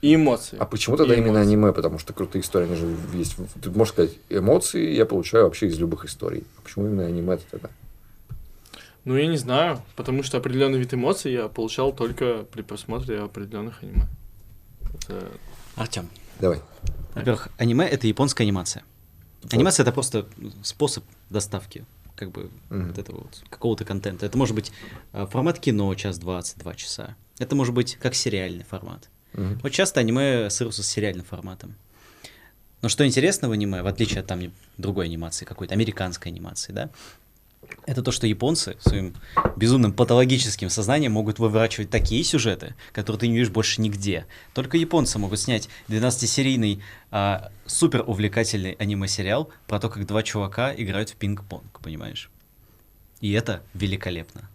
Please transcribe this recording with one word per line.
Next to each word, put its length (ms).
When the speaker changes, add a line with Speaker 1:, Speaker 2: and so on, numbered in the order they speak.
Speaker 1:
и 140
эмоции. 420
Speaker 2:
А 80
почему 300
тогда 180
Speaker 1:
И 40
Speaker 2:
именно 220
Speaker 1:
эмоции. 100
Speaker 2:
аниме? 240
Потому 260
что 140
крутые 300
истории, 240
они 100
же 180
есть. 240
в-, 240
ты 100
можешь 220
сказать, 180
эмоции 680
я 100
получаю 380
вообще 240
из 100
любых 280
историй. 400
А 40
почему 260
именно 180
аниме-то 460
тогда? 180
Speaker 1:
Ну, 140
я 100
не 100
знаю, 440
потому 280
что 140
определенный 400
вид 160
эмоций 400
я 140
получал 440
только 600
при 100
просмотре 580
определенных 640
аниме. 240
Это 240
Speaker 3:
Артем. 320
Speaker 2:
Давай. 220
Speaker 3:
Во-первых, 420
аниме — 320
это 180
японская 380
анимация. 380
Speaker 2:
Вот. 100
Speaker 3:
Анимация — 320
это 60
просто 360
способ 400
доставки, 540
как 160
бы, 180
Speaker 2:
Мгм. 200
Speaker 3:
вот 100
этого 220
вот, 280
какого-то 360
контента. 400
Это 120
может 180
быть, 160
э, 120
формат 340
кино — 360
час 240
двадцать, 400
два 160
часа. 400
Это 160
может 180
быть 260
как 140
сериальный 500
формат. 460
Speaker 2:
Мгм. 300
Speaker 3:
Вот 80
часто 280
аниме 460
ассоциируется 380
с 40
сериальным 380
форматом. 480
Но 60
что 160
интересно 440
в 20
аниме, 300
в 60
отличие 320
от 80
там 120
не-, 120
другой 280
анимации, 400
какой-то 280
американской 580
анимации, 400
да, 180
это 180
то, 80
что 160
японцы 540
своим 320
безумным 380
патологическим 760
сознанием 440
могут 260
выворачивать 500
такие 340
сюжеты, 500
которые 280
ты 80
не 100
видишь 140
больше 300
нигде. 440
Только 240
японцы 420
могут 200
снять 300
двенадцатисерийный, 920
а, 380
супер 400
увлекательный 680
аниме-сериал 760
про 120
то, 100
как 160
два 180
чувака 520
играют 360
в 40
пинг-понг, 680
понимаешь? 480
И 100
это 300
великолепно. 800